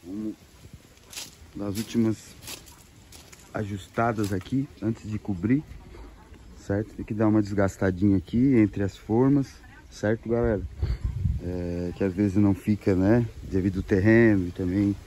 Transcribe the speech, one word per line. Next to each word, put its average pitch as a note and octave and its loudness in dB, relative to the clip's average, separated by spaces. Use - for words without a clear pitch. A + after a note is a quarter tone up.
Vamos G#2+ -8
dar G2+ -8
as G2+ -6
últimas A2+ -2
ajustadas G#2 -4
aqui, B2+ -4
antes A2 -4
de G#2 -6
cobrir, G#2+ -2
certo? G#2 -4
Tem - -10
que - -8
dar G#2+ 0
uma G#2+ 4
desgastadinha G2 0
aqui B2 2
entre G#2 2
as F#2 -6
formas, C3 2
certo, A2 -2
galera? A#2 0
É, F2 -6
que - -2
às F#2+ 0
vezes G2 2
não G2+ 6
fica, G2+ 0
né, A2 4
devido F#2 -2
ao F#2 -4
terreno G#2+ 4
e - -10
também G2 0